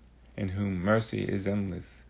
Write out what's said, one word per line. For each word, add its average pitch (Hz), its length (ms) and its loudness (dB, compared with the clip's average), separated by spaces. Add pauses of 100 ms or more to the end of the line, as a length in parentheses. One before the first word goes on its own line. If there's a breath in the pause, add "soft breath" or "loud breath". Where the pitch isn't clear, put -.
(360)
in 101 140 -2
whom 98 280 0
mercy 107 460 2
is 95 220 -2
endless 98 400 -2 (240)